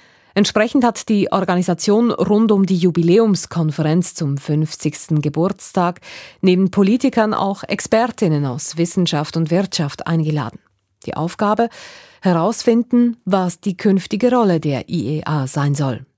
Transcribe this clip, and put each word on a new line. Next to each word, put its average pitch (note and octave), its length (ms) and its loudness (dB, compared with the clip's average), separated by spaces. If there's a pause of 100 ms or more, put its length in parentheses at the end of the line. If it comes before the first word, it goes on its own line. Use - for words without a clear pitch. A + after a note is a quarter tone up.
(340)
Entsprechend A3 520 2
hat - 240 -2
die G3+ 240 2
Organisation F#3+ 760 0
rund G#3 440 2
um G3 120 4
die F3+ 120 2
Jubiläumskonferenz E3+ 1400 2
zum C#3+ 240 -4
fünfzigsten D3+ 840 -2
Geburtstag F3 800 -2 (400)
neben F#3 320 4
Politikern G#3+ 600 2
auch G3 320 -4
Expertinnen G3 800 -2
aus C3+ 320 -6
Wissenschaft E3+ 580 -2
und E3 160 -2
Wirtschaft F3 560 -2
eingeladen. D3+ 520 -2 (460)
Die - 120 -8
Aufgabe, G#3 500 0 (540)
herausfinden, A3+ 1040 0
was F#3 340 -2
die F#3+ 160 -4
künftige G#3 580 0
Rolle F#3+ 280 2
der C#3+ 260 -4
I D3+ 300 -4
E - 80 -6
A C#3+ 220 -2
sein C#3+ 280 0
soll. C3+ 300 -4 (120)